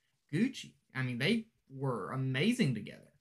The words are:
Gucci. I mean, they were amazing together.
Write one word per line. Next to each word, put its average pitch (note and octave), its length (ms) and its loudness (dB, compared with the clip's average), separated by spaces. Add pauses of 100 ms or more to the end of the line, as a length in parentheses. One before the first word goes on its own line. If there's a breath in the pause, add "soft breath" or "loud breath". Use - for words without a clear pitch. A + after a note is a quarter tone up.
(320)
Gucci. G#3+ 400 0 (220)
I C3 80 -2
mean, B2 160 -2
they G#3+ 280 2 (240)
were C3 400 -4
amazing C3+ 640 2
together. C#2+ 360 -10 (100)